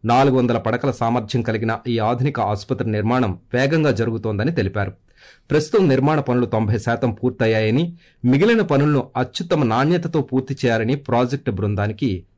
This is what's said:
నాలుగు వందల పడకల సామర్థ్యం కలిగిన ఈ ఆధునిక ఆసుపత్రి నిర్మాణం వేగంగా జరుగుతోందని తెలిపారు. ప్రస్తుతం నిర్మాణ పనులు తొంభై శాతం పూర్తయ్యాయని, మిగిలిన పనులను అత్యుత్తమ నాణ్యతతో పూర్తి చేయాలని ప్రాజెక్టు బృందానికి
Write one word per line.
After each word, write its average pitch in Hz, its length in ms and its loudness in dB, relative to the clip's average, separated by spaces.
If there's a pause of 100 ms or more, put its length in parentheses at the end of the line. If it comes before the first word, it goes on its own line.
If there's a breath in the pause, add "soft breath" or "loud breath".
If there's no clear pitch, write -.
నాలుగు 127 320 4
వందల 120 220 2
పడకల 120 340 -2
సామర్థ్యం 117 500 -2
కలిగిన 113 360 -2 (100)
ఈ 113 120 0
ఆధునిక 123 400 0
ఆసుపత్రి 107 520 -4
నిర్మాణం 107 480 -2 (140)
వేగంగా 143 380 2
జరుగుతోందని 110 600 -2
తెలిపారు. 101 420 -4 (560 soft breath)
ప్రస్తుతం 156 400 2
నిర్మాణ 143 300 2
పనులు 123 260 0
తొంభై 110 320 0
శాతం 117 340 -2
పూర్తయ్యాయని, 113 720 0 (420 loud breath)
మిగిలిన 202 360 4
పనులను 143 460 2 (100)
అత్యుత్తమ 156 460 -2
నాణ్యతతో 156 580 0
పూర్తి 131 320 -2
చేయాలని 117 420 0
ప్రాజెక్టు 127 560 -2
బృందానికి 101 720 -2 (140)